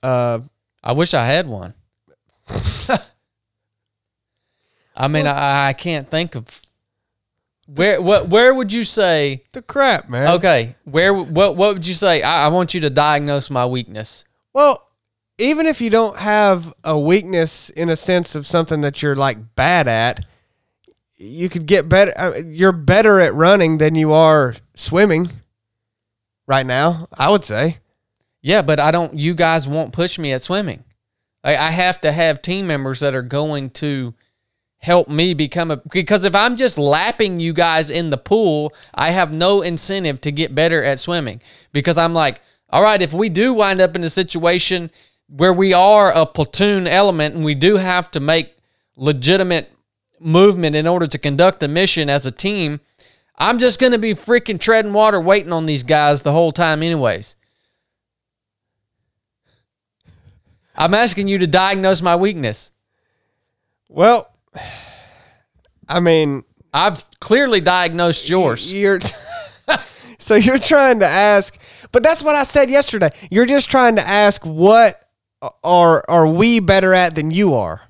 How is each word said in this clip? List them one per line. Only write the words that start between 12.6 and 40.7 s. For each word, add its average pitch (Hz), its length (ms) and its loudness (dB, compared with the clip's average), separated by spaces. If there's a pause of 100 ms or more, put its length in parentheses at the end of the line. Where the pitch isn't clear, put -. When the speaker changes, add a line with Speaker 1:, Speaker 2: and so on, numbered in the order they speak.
Speaker 2:
you 175 60 -4
to 147 100 -2
diagnose 147 580 0
my 123 160 -2
weakness. 120 580 -10 (300)
Speaker 1:
Well, 285 340 0 (520)
even 302 260 0
if 311 160 -2
you 233 80 -4
don't 220 280 0
have 196 540 0 (120)
a 160 160 -2
weakness 175 720 -2
in 170 180 -6
a 160 60 0
sense 180 400 -2
of 143 100 -10
something 160 360 -2
that 143 200 -6
you're, 143 140 -2
like, 120 400 -4
bad 156 320 0
at, 117 360 -2 (920)
you 156 320 -8
could 165 160 -8
get 165 240 0
better. 190 260 4
Uh, 180 180 -4 (120)
you're 170 260 2
better 190 480 4
at 160 140 4
running 160 460 2
than 156 160 2
you 156 180 2
are 156 400 4 (220)
swimming 175 540 0 (1160)
right 135 220 -2
now, 160 400 -2 (100)
I 143 140 0
would 202 120 0
say. 135 340 -4 (640)
Speaker 2:
Yeah, 180 200 0
but 151 180 0
I 151 120 2
don't, 170 240 -4
you 156 180 -4
guys 165 340 0
won't 147 240 -6
push 175 280 -6
me 147 140 -6
at 127 100 -6
swimming. 180 400 -8 (600)
I, 147 140 0
I 151 140 -2
have 180 300 -2
to 156 100 0
have 160 320 -2
team 190 240 -6
members 135 320 -6
that 139 160 -4
are 127 80 -6
going 143 480 -6
to 135 420 -8 (640)
help 175 320 0
me 170 240 -2
become 160 380 -4
a, 147 60 -6
because 185 480 -2
if 190 100 -2
I'm 233 200 2
just 247 220 -2
lapping 180 600 -2
you 165 140 -4
guys 160 360 0
in 165 220 -4
the 135 60 -4
pool, 156 540 -2 (220)
I 156 160 -2
have 170 240 -2
no 185 280 0
incentive 175 600 -4
to 147 100 -6
get 143 220 -6
better 156 300 0